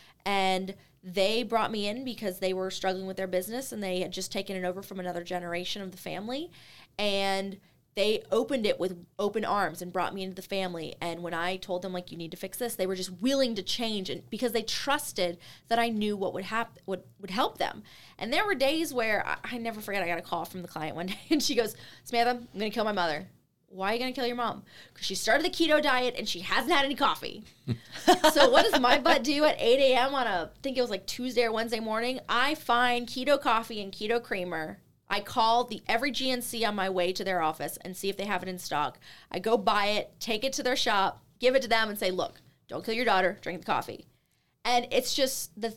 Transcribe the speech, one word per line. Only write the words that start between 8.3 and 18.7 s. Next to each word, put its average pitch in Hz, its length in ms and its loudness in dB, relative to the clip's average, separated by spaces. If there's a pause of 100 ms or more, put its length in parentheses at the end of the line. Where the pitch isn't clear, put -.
opened 226 340 2
it 196 140 2
with 175 260 -4 (120)
open 208 260 0
arms 180 380 0
and 180 100 -8
brought 175 220 -2
me 190 100 -6
into 185 120 -8
the 190 120 -10
family. 175 540 -4
And 170 200 -4
when 170 120 -6
I 175 240 -2
told 185 240 -4
them, 190 100 -6
like, 180 200 -8
"You 170 60 -12
need 165 140 -8
to 185 60 -12
fix - 200 -10
this," 240 180 -4
they 190 120 0
were 190 80 -2
just 185 140 -6
willing 240 460 0
to 190 80 -4
change, 214 460 -2
and - 200 -8
because 233 240 -2
they 240 80 0
trusted 190 760 -2 (300)
that 233 120 2
I 233 100 2
knew 208 260 0
what 190 180 -2
would 190 120 -6
hap-, 226 400 -4
what 185 200 -6 (140)
would 190 120 -12
help 254 260 0
them. - 260 -4 (340)
And 220 140 -6
there 359 140 2
were 403 100 0
days 285 380 0